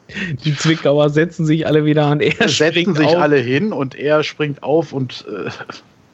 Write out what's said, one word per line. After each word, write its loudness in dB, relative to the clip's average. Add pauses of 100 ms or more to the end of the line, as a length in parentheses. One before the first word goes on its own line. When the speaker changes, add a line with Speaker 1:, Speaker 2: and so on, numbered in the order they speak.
(440)
Speaker 1:
Die 0
Zwickauer 2
setzen 0
sich 0
alle 2
wieder 2
an, 2
er 0
Speaker 2:
setzen 2
Speaker 1:
springt 0
Speaker 2:
sich 4
Speaker 1:
auf. 4
Speaker 2:
alle 4
hin 0
und -6
er 0
springt -6
auf 0
und, -6
äh, -8 (640)